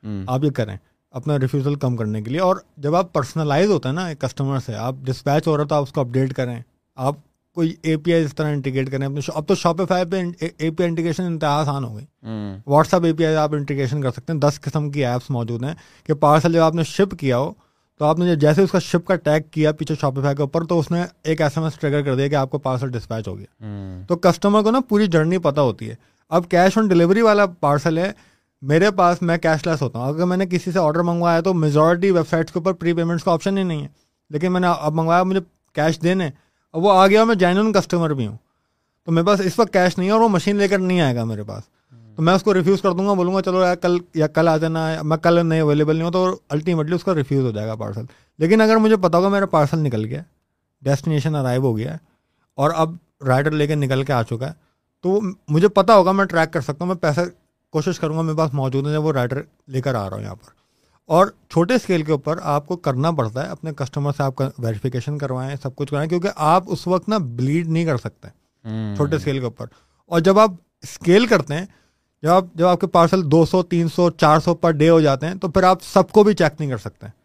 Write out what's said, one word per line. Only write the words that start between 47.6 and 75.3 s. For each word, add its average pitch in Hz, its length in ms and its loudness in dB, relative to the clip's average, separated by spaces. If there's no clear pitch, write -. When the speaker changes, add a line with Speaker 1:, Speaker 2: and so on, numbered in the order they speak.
Speaker 2:
گا 110 80 -6
پارسل۔ 107 280 -10
لیکن 180 240 4
اگر 220 160 4
مجھے 220 200 4
پتا 175 200 2
ہوگا 185 120 4
میرا 196 160 0
پارسل 160 340 0
نکل 120 260 -2
گیا، 131 160 -8
ڈیسٹینیشن 151 540 -2
ارائیو 131 260 -2
ہو 123 160 0
گیا 131 160 -6
ہے 160 40 -12
اور 143 200 0
اب 160 200 -2
رائڈر 135 260 2
لے 151 160 0
کے 151 80 0
نکل 139 280 0
کے 139 100 -2
آ 120 100 0
چکا 120 240 -6
ہے، 160 60 -10
تو 180 80 -2
وہ 202 120 2
مجھے 165 200 4
پتا 196 280 4
ہوگا، 185 160 6
میں 196 140 2
ٹریک 165 280 -2
کر 170 80 -2
سکتا 139 180 -6
ہوں، 175 80 -4
میں 185 80 -2
پیسہ 165 260 -2
کوشش 156 300 -4
کروں 156 180 -4
گا 165 40 -2
میرے 156 160 -2
پاس 160 160 0
موجود 135 340 -2
ہے 151 40 -4
جب 151 140 -2
وہ 156 80 0
رائڈر 131 280 -4
لے 131 140 -6
کر 127 140 -2
آ 101 140 -4
رہا 104 80 -10
ہوں 107 60 -10
یہاں 98 120 -10
پر۔ - 140 -20
اور 175 220 2
چھوٹے 175 240 0
اسکیل 185 300 0
کے 151 80 -2
اوپر 151 320 -4
آپ 147 240 -2
کو 180 100 -6
کرنا 143 340 -2
پڑتا 131 340 -4
ہے، - 40 -10
اپنے 156 240 -10
کسٹمر 143 440 -4
سے 143 60 -2
آپ 135 120 -4
کا 135 140 -4
ویریفیکیشن 127 580 -6
کروائیں، 131 460 -8
سب 127 120 -10
کچھ 139 160 -6
کرائیں، 147 180 -2
کیونکہ 175 260 -2
آپ 160 320 2
اس - 200 -6
وقت 180 220 0
نا 220 80 0
بلیڈ 139 500 -2
نہیں 160 180 0
کر 147 120 0
سکتے - 300 -10
Speaker 1:
ہوں۔ 107 260 -6
Speaker 2:
چھوٹے 143 200 0
اسکیل 139 240 -4
کے 127 60 -6
اوپر۔ 117 200 -8
اور 170 120 0
جب 190 200 4
آپ 220 120 6
اسکیل 196 440 2
کرتے 185 280 0
ہیں، 175 120 -6
جب 151 60 0
آپ، 180 240 4
جب 165 120 0
آپ 180 160 4
کے 165 60 -2
پارسل 170 440 4
دو 160 140 6
سو، 180 180 0
تین 170 240 0
سو، 175 220 2
چار 156 300 4
سو 170 160 0
per 165 140 2
day 156 100 6
ہو 165 100 8
جاتے 143 280 2
ہیں، 185 80 -6